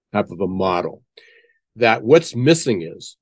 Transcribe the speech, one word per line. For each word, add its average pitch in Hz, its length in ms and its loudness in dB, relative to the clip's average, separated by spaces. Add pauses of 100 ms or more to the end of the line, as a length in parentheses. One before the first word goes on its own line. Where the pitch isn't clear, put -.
(120)
type 104 180 -2
of 87 120 -8
a 95 40 -2
model, 92 560 -4 (760)
that 113 260 2
what's 147 340 2
missing 127 460 0
is, - 400 -16